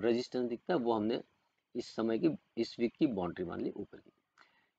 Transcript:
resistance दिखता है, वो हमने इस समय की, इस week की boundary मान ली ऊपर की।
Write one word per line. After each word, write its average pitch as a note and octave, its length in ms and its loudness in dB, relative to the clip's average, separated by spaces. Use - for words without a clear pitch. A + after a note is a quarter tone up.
resistance A#2+ 440 2
दिखता A#2+ 240 -2
है, E3 60 4
वो A#2 140 2
हमने A2 300 0
इस A#2+ 200 -6
समय A2+ 240 2
की, E3 100 4
इस A2+ 220 -2
week A#2 200 0
की E3 80 4
boundary F#2 380 -2
मान F2+ 160 -6
ली - 80 -2
ऊपर - 280 -10
की। - 140 -20